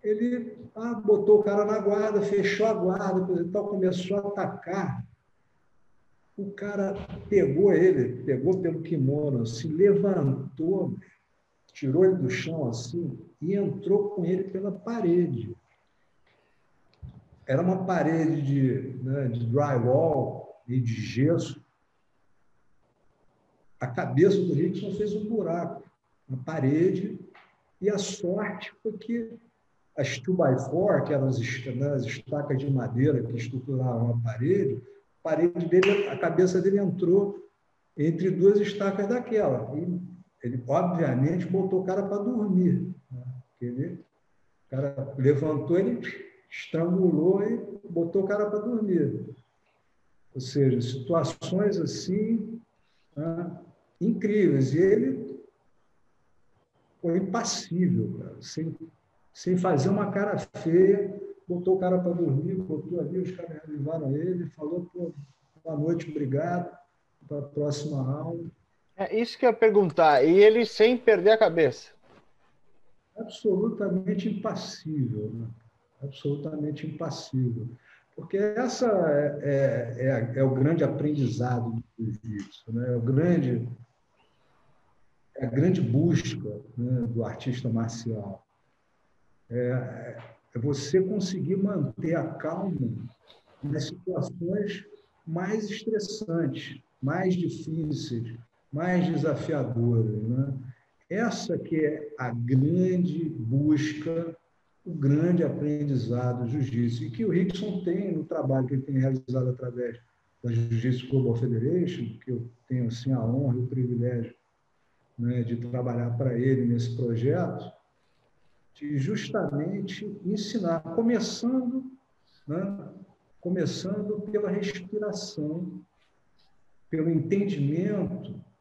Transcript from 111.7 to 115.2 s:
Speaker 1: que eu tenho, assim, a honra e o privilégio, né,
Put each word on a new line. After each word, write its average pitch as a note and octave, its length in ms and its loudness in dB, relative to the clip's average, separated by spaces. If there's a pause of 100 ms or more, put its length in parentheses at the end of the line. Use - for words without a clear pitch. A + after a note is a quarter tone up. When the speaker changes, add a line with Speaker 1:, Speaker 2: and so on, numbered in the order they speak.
Speaker 1:
que C3 80 -8
eu A#2 180 -6 (180)
tenho, B2 200 -2
assim, C3+ 240 -4
a A#2+ 120 0
honra B2+ 340 0
e - 20 -2
o B2 80 -2
privilégio, B2 640 -2 (840)
né, A#2+ 240 0